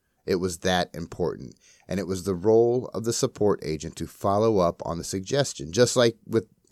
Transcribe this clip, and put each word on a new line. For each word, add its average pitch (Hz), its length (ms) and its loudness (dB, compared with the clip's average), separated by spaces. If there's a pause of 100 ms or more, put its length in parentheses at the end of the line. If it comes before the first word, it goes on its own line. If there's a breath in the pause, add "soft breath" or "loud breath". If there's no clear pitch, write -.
(260)
It 98 100 0
was 87 240 -2
that 90 340 0
important, 80 640 -6 (320 soft breath)
and 92 120 -4
it 87 80 -4
was 92 160 -6
the 95 120 -2
role 113 580 4
of 110 120 -4
the 117 80 -2
support 104 500 0
agent 78 340 -6
to 80 100 -8
follow 104 500 0
up 85 280 2
on 85 120 -6
the 82 60 -8
suggestion, 95 680 -4
just 117 240 4
like 120 300 4
with 110 220 -2 (240)